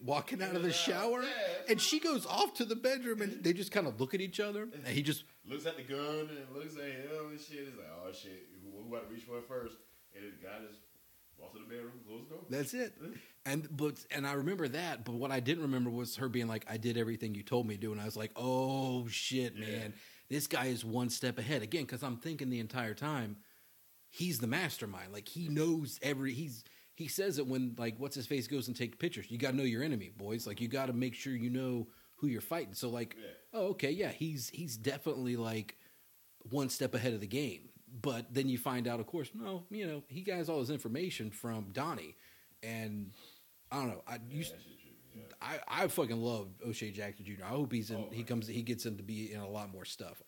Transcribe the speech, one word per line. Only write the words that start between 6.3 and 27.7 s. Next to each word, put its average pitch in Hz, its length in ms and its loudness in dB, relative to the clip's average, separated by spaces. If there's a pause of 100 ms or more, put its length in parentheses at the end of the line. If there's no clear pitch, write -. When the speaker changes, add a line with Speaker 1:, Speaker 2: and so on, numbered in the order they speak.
Speaker 2:
and 139 240 -8
looks 151 220 -8
at 143 80 -6
him 147 460 -6
and 147 100 -10
shit. 143 260 -10
He's 127 100 -12
like, 82 140 -12 (140)
"Oh, 95 80 -6
shit. 92 340 -14 (160)
Who, 101 260 -12
who 117 60 -4
had 110 140 -6
to 110 40 -10
reach 113 120 -10
for 120 140 -6
it 117 100 -8
first?" 120 260 -6 (400)
And 101 100 -14
the 101 220 -12
guy 104 120 -8 (100)
just 104 100 -18 (580)
walks 101 180 -14
to 107 60 -14
the 104 60 -14
bedroom, 120 260 -8 (140)
closes 120 220 -10
the 156 60 -10
door. 175 140 -10
Speaker 1:
That's 143 260 -2
it. 247 280 -4
Speaker 2:
Mm-hmm. 220 100 -8 (320)
Speaker 1:
And, 147 320 -2
but, 147 180 2 (160)
and 143 160 0
I 139 60 2
remember 156 360 2
that, 139 360 -2
but 117 100 -2
what 131 160 0
I 135 80 4
didn't 147 240 4
remember 127 280 4
was 117 260 -2
her 131 120 0
being 117 200 2
like, 110 200 0
"I 117 100 -2
did 117 180 2
everything 110 400 2
you 101 80 -6
told 123 220 4
me 107 100 0
to 98 40 -8
do." 107 120 0
And 104 80 -2
I 104 40 -2
was 110 120 -2
like, 110 180 -2
"Oh, 127 720 2
shit, 120 480 2
Speaker 2:
Yeah. 107 120 -4
Speaker 1:
man. 107 280 -2 (340)
This 143 200 0
guy 131 180 4
is 117 180 2
one 117 260 2
step 123 280 2
ahead." 123 240 2
Again, 127 240 0
'cause 123 160 -6
I'm 127 140 -2
thinking 143 340 -2
the 120 80 2
entire 113 360 -2
time, 123 420 0 (720)
he's 165 320 0
the 120 80 2
mastermind. 107 640 0
Like, 104 160 -10
he 165 200 -4
knows 151 540 2
every, 135 300 2
he's, 123 320 -6 (320)
he 165 100 -4
says 185 320 2
it 139 80 2
when, 127 320 2